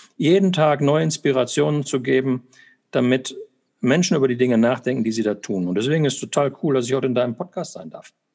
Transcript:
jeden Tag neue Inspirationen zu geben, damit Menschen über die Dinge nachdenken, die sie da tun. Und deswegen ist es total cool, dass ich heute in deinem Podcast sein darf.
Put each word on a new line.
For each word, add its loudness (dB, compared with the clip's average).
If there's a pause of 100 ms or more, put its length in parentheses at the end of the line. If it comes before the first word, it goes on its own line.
(180)
jeden 4
Tag 2
neue 2
Inspirationen 0
zu -2
geben, 0 (440)
damit 0 (460)
Menschen 2
über 2
die -2
Dinge 2
nachdenken, 0
die -2
sie -2
da 0
tun. -6
Und -4
deswegen 0
ist 0
es -12
total -2 (100)
cool, 0
dass 0
ich -2
heute -2
in -2
deinem 0
Podcast -10
sein -16
darf. -20 (220)